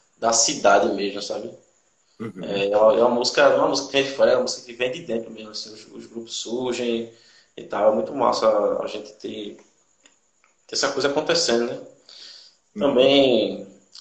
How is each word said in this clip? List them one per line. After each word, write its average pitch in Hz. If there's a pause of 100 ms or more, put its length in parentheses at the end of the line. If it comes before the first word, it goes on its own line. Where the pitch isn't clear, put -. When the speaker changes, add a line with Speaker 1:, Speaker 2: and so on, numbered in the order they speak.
(180)
Speaker 1:
da 113
cidade 101
mesmo, 98
sabe? 107 (720)
Speaker 2:
Uhum. 101
Speaker 1:
É, 101
é 107
uma, 110
é 110
uma 120
música, 123
não -
é -
uma 143
música -
que -
vem 139
de -
fora, 135
é 127
uma 123
música -
que 123
vem 123
de 113
dentro 113
mesmo, 107
assim, 107
os, -
os 113
grupos -
surgem 120 (440)
e -
tal, 104
é 107
muito 117
massa 113 (340)
a 104
gente -
ter, 107 (1120)
ter -
essa -
coisa 135
acontecendo, 131
né? 139 (960)
Speaker 2:
Uhum. 107
Speaker 1:
Também 127 (340)